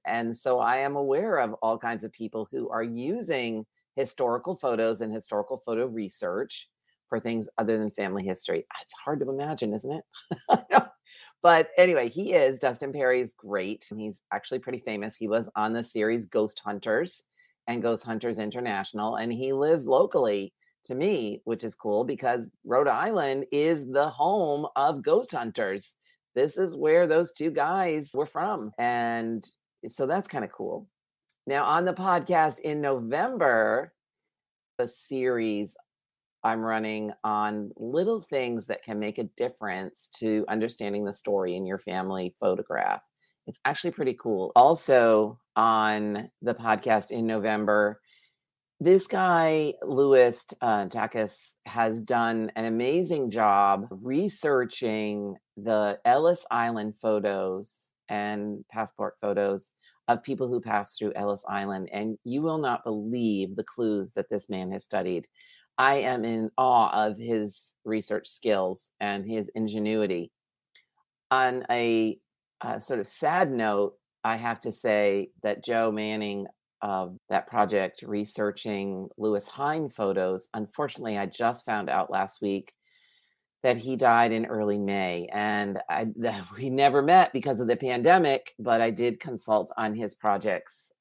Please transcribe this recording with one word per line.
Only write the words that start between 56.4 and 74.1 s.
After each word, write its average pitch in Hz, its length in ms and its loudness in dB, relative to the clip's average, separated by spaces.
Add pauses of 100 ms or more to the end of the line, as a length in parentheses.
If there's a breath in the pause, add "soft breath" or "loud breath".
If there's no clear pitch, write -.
Island 117 500 -2
photos 98 880 -2 (180)
and 104 600 -6
passport 107 500 -6
photos 101 520 -2 (340 soft breath)
of 117 160 2
people 131 240 -6
who 123 140 -2
passed 107 360 -4
through 104 200 -4
Ellis 101 320 -4
Island. 98 440 -6
And 107 300 -6
you 127 180 -4
will 160 180 -2
not 127 260 -2
believe 107 720 -2
the 110 80 -4
clues 107 480 -2
that 98 180 -6
this 101 180 -6
man 95 220 -6
has 95 140 -8
studied. 90 420 -4 (500 soft breath)
I 135 200 4
am 123 280 -2
in 113 320 -2
awe 120 500 4
of 107 120 -4
his 113 540 -4 (120)
research 107 440 -4
skills 95 720 -2
and 101 280 -4
his 110 280 -4
ingenuity. 107 760 -2 (1000 soft breath)
On 127 360 2
a, 117 520 2 (400)
uh, 110 180 -6
sort 117 220 -4
of 98 80 -6
sad 160 420 0
note, 107 440 0 (280)